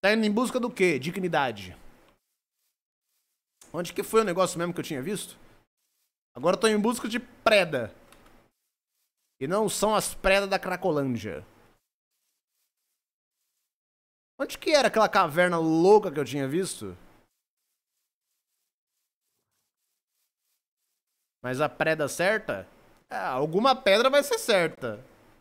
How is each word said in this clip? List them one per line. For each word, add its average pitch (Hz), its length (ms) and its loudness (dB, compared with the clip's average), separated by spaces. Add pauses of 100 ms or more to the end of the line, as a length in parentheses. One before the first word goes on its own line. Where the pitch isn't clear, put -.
Tá 196 100 4
indo 220 140 2
em 208 60 2
busca 247 280 0
do 240 100 -4
quê? 180 280 2
Dignidade. 135 760 -4 (2000)
Onde 170 200 -8
que - 100 -6
foi 220 180 2
o 220 40 0
negócio 180 340 -2
mesmo 175 140 -4
que 175 80 -8
eu 143 40 -8
tinha 135 180 -8
visto? 185 360 -8 (960)
Agora 165 220 0
eu 190 40 -6
tô 220 60 2
em 214 120 4
busca 226 300 -2
de 226 100 -4
preda. 170 760 0 (1500)
E 131 60 -6
não 196 220 0
são 214 260 0
as - 200 -2
predas 196 340 0
da 190 100 -2
Cracolândia. 135 880 -4 (3000)
Onde - 200 -8
que - 120 -4
era 277 180 4
aquela 208 200 2
caverna 175 500 2
louca 170 540 6
que 147 80 -4
eu 139 40 -2
tinha 135 220 -4
visto? 135 500 -6 (4000)
Mas 127 180 -6
a 151 80 0
preda 151 400 -2
certa? 170 600 -4 (400)
É, - 80 -10
alguma 170 580 0
pedra 233 360 4
vai 285 120 4
ser 453 160 -2
certa. 143 680 -2 (360)